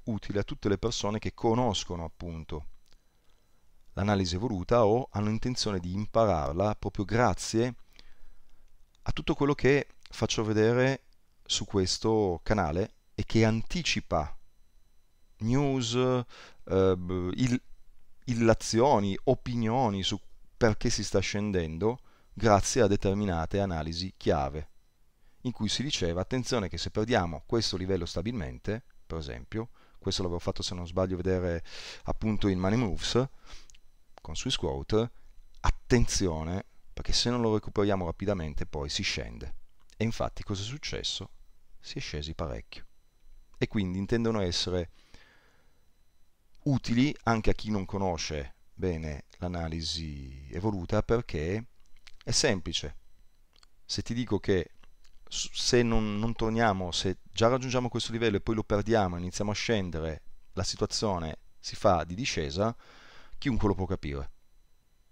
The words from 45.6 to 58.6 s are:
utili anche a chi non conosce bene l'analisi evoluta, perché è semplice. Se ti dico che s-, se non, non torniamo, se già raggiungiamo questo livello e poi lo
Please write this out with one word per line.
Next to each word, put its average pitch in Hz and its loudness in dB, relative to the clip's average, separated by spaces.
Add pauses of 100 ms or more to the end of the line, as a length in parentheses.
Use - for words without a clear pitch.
utili 127 2 (100)
anche 113 4
a 95 4
chi - -4
non 101 0
conosce 80 -4 (180)
bene 80 -4 (100)
l'analisi 80 -6
evoluta, 101 0
perché 113 -2 (580)
è 143 -6
semplice. 95 0 (880)
Se - -6
ti 117 -6
dico 110 0
che 92 0 (580)
s-, - -6
se - 4
non, 110 2
non 113 0
torniamo, 110 2
se 92 -2 (120)
già 113 4
raggiungiamo 123 2
questo 113 -2
livello 113 2
e - 0
poi 113 0
lo 107 0